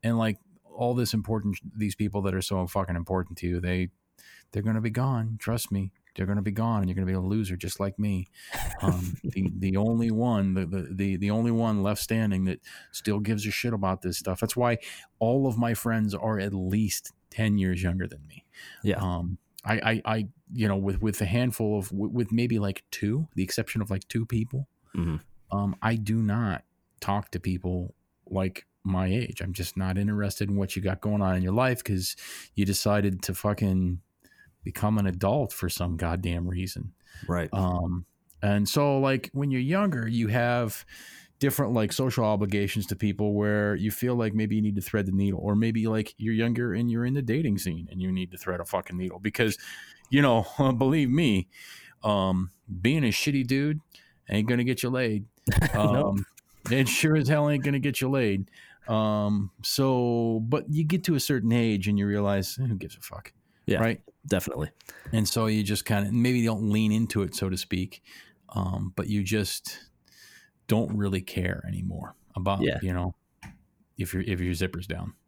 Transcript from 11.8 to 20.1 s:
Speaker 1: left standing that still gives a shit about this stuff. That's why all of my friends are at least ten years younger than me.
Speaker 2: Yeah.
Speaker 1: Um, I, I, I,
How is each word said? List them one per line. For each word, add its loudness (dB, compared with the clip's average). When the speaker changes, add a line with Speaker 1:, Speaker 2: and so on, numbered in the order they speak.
Speaker 1:
left 0
standing 0
that -2
still -2
gives -2
a -2
shit -2
about 0
this -4
stuff. -4
That's -2
why 2
all 2
of 0
my 2
friends 0
are -2
at -2
least -2
ten 2
years 0
younger 0
than -14
me. -20
Speaker 2:
Yeah. 0
Speaker 1:
Um, -4
I, 0
I, 0
I, -2